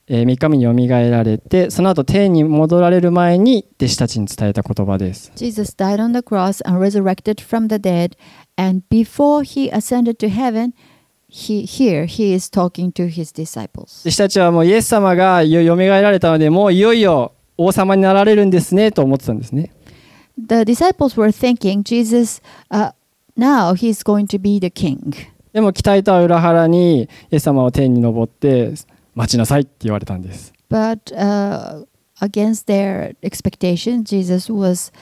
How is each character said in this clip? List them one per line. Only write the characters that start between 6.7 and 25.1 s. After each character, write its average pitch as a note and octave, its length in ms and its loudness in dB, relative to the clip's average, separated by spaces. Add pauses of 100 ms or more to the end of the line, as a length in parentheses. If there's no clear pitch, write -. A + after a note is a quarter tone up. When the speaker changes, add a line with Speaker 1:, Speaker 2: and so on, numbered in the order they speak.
Speaker 2:
resurrected G3+ 560 -2
from A3+ 300 -4
the G#3+ 60 -2
dead, F3 420 -2 (400)
and F#3 320 -2
before C#4+ 540 0
he C4+ 280 -6
ascended A#3 460 -2
to G#3+ 100 -4
heaven, A#3 460 -2 (560)
he, - 360 -8
here F3 400 -2
he G3 280 -2
is F#3 160 -4
talking F3 420 -2
to F3 160 -4
his E3 240 -10
disciples. - 680 -14
Speaker 1:
弟 E3+ 100 -6
子 - 60 -2
た G3+ 100 2
ち G3 120 0
は F3 120 4
も E3+ 100 4
う E3 40 4
イ F3 60 4
エ A3+ 100 2
ス - 60 -4
様 G3 280 2
が F#3 280 4
よ-、 D#3+ 180 2
よ E3+ 140 4
み F#3 100 2
が G3 140 4
え - 20 4
ら G#3 80 4
れ F#3+ 100 2
た E3 120 2
の D#3+ 80 2
で、 D#3 100 4
も F#3 160 4
う F#3 80 2
い F3+ 60 2
よ A3+ 140 4
い A#3 60 2
よ D#3+ 320 2 (260)
王 F3 140 2
様 F#3+ 240 0
に G3 60 4
な F#3+ 100 4
ら G3 140 4
れ G#3+ 100 4
る G#3 100 4
ん F#3+ 40 2
で F3+ 100 4
す - 140 -2
ね G#3+ 180 2
と D3+ 120 0
思 C3+ 120 2
っ - 40 -4
て - 80 -10
た A#2 60 -4
ん G#2+ 40 -4
で A#2 60 -8
す - 80 -14
ね。 D3+ 200 -6 (640)
Speaker 2:
The A3+ 200 -4
disciples A#3+ 600 0
were G#3+ 160 2
thinking, G#3 520 -2
"Jesus, A#3 580 0 (300)
uh, G#3+ 200 -2 (460)
now A#3 380 2
he's A3 280 -2
going G#3 220 0
to G3 140 -6
be G3+ 200 0
the F3+ 80 -2
king." C#3+ 460 -6 (400)